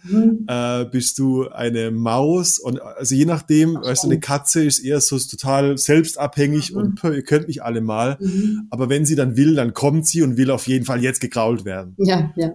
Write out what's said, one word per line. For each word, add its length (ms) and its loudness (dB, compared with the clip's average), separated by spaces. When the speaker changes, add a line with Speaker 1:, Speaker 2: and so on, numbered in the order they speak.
Speaker 1:
Mhm. 420 2
Speaker 2:
Äh, 400 -2
bist 320 -2
du 300 0
eine 420 -2
Maus? 680 0
Und, 220 -6
also 340 -4
je 120 4
nachdem, 500 2
Speaker 1:
Ach, 60 -8
Speaker 2:
weißt 220 -2
du, 20 -2
eine 80 2
Speaker 1:
spannend. 100 0
Speaker 2:
Katze 400 0
ist 140 2
eher 240 -2
so 160 0
total 580 0
selbstabhängig 960 2
Speaker 1:
Mhm. 60 -8
Speaker 2:
und, 160 0
"Pö, 200 -2
ihr 100 -4
könnt 240 2
mich 140 -6
alle 200 -4
mal." 380 -2
Speaker 1:
Mhm. 500 -2
Speaker 2:
Aber 180 -2
wenn 160 2
sie 120 2
dann 200 0
will, 200 4
dann 180 0
kommt 320 0
sie 160 2
und 160 0
will 140 2
auf 160 -4
jeden 180 0
Fall 160 -2
jetzt 180 -2
gekrault 460 -2
werden. 320 -10
Speaker 1:
Ja, 380 2
ja. 180 -2